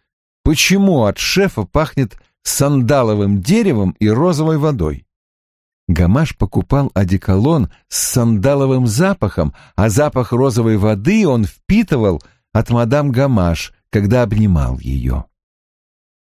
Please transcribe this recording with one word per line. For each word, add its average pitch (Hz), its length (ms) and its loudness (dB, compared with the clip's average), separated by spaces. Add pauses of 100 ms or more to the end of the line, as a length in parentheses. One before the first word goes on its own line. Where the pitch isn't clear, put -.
(440)
почему 170 640 2
от 98 120 -2
шефа 180 460 -2
пахнет 127 540 -4 (260)
сандаловым 113 1000 0
деревом 131 580 0
и 104 100 2
розовой 156 480 0
водой. 90 500 -4 (800)
Гамаш 95 480 2
покупал 131 580 -2
одеколон 98 760 0 (160)
с - 120 -8
сандаловым 127 840 0
запахом, 110 680 -2 (240)
а 104 100 2
запах 127 460 0
розовой 117 420 2
воды 110 500 0
он 120 200 0
впитывал — 120 760 0 (300)
от 110 180 -2
мадам 120 420 0
Гамаш, 113 600 0 (160)
когда 110 340 0
обнимал 92 560 0
её. 64 480 -6 (960)